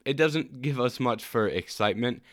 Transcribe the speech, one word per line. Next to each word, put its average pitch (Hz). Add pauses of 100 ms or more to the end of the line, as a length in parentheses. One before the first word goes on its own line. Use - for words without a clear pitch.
it 139
doesn't 151
give 139
us 123
much 120
for 110
excitement, 104 (100)